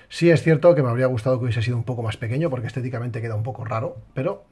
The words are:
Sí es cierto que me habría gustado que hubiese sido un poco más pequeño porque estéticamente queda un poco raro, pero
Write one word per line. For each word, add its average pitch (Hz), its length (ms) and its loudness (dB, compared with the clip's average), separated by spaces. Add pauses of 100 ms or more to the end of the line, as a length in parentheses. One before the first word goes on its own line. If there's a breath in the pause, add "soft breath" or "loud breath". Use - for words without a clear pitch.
Sí 165 220 2
es 160 100 6
cierto 160 360 6
que 143 80 2
me 123 40 0
habría 127 180 2
gustado 127 300 0
que 123 100 -2
hubiese 117 160 0
sido 120 140 0
un 113 60 -2
poco 120 180 -6
más 107 160 -4
pequeño 135 320 -2
porque 117 200 -4
estéticamente 120 520 -6
queda 113 140 -6
un 107 80 -2
poco 117 220 -8
raro, 110 320 -4 (180)
pero 185 380 -4